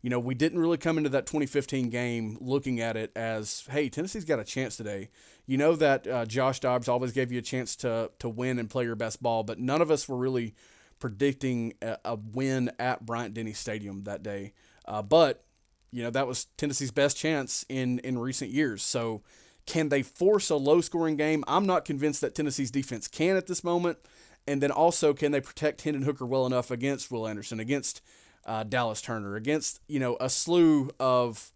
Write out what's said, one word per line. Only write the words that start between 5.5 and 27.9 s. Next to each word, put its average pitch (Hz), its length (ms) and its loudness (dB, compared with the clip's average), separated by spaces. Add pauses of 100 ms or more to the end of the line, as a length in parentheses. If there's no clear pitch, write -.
know 156 160 6
that, 147 320 2
uh, 117 200 -2
Josh 131 340 0
Dobbs 123 280 0
always 123 220 0
gave 123 220 -2
you 123 80 -2
a - 20 -14
chance 123 340 -4
to, 113 440 -2
to 120 80 -6
win 123 320 -2
and 110 100 -6
play 127 140 -2
your 117 100 -2
best 110 260 -6
ball, 113 220 2
but 107 160 -6
none 135 240 2
of 156 80 4
us 147 180 2
were 131 80 -4
really 123 380 0 (440)
predicting 127 840 -2
a, 110 240 -4
a 117 120 -4
win 123 600 -2
at 123 280 -2
Bryant-Denny 113 480 -6
Stadium 101 480 -8
that 101 200 -8
day. 101 300 -8 (320)
Uh, 107 160 -4
but, 143 440 6 (460)
you 123 120 -6
know, 120 80 -2
that 131 160 0
was 123 300 -6
Tennessee's 135 340 -2
best 139 260 2
chance 151 520 -2
in, 127 320 0
in 127 180 -4
recent 127 320 -4
years. 127 320 0
So 113 400 -2 (420)
can 156 260 0
they 139 120 4
force 196 480 2
a 156 60 4
low-scoring 160 600 4
game? 151 300 2
I'm 202 200 2
not 185 180 2
convinced 143 360 0
that 127 140 -2
Tennessee's 139 380 -2
defense 131 360 -4
can 185 280 2
at 185 100 0
this 180 180 -4
moment. 175 340 0 (480)
And 143 140 0
then 139 120 4
also, 160 420 4
can 147 180 2
they 139 80 2
protect - 420 -4
Hendon 151 200 -2
Hooker 135 240 -2
well 131 200 2
enough 127 240 0
against 127 420 -2
Will 110 160 -4
Anderson, 107 320 -8
against, 127 420 -2 (420)